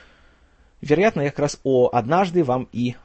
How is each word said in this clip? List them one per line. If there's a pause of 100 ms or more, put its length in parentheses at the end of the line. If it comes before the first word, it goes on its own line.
(800)
вероятно,
я
как
раз
о
«Однажды»
вам
и (100)